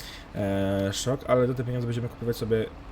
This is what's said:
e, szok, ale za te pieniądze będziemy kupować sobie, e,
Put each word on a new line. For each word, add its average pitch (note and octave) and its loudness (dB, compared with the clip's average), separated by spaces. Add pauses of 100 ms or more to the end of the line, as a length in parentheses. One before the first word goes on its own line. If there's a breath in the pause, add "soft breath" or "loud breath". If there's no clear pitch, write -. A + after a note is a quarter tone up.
(340 loud breath)
e, G2 2
szok, B2+ -2
ale B2 6
za B2+ 0
te C3 -2
pieniądze B2 -2
będziemy A#2+ -2
kupować A#2 -2
sobie, A2+ 2
e, G#2+ -2 (260)